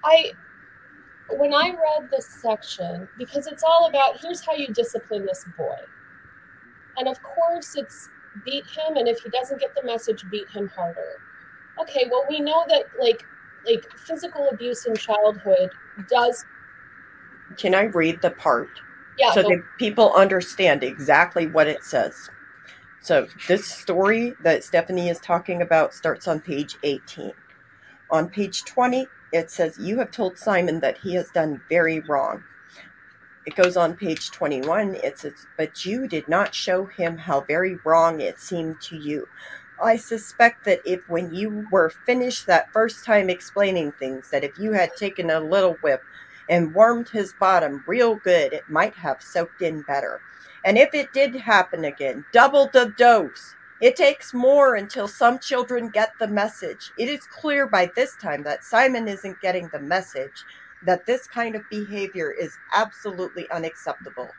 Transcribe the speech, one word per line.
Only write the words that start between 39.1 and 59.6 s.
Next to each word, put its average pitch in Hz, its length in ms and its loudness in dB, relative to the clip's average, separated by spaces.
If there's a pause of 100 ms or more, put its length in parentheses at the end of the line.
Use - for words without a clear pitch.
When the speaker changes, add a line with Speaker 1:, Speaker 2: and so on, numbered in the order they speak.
Speaker 2:
I 226 140 4
suspect 233 680 0
that 185 200 2
if 180 220 -4
when 170 260 -4
you 208 380 -6
were 175 180 4 (160)
finished 247 420 -2
that 170 260 4
first 220 320 0
time 208 240 2
explaining 180 640 -2
things, 131 360 -10
that 139 140 -2
if 143 160 -8
you 214 140 -2
had 180 240 0
taken 190 320 -6
a 160 100 2
little 175 360 2
whip 139 280 -2 (460)
and 165 260 2
warmed 233 320 6
his 202 320 -4
bottom 165 480 2
real 233 280 2
good, 170 360 2
it 147 180 -10
might 170 260 2
have 156 260 -6
soaked - 400 -6
in 160 220 -4
better. - 360 -6 (460)
And 202 120 4
if 294 160 6
it 285 200 -4
did 269 220 2
happen 196 500 2
again, 143 480 -6
double 277 400 6
the 240 240 4
dose. 226 580 4 (240)
It 254 160 6
takes 285 380 2
more 262 420 6
until 202 320 -6
some 247 320 2
children 247 480 -4
get 220 320 0
the 226 80 -2
message. 208 680 -6
It 240 100 -2
is 285 200 -6
clear 285 380 -2
by 185 300 2
this 262 220 -2
time 147 260 -8
that 147 220 -6
Simon 233 420 2
isn't 196 340 -10
getting 180 300 -4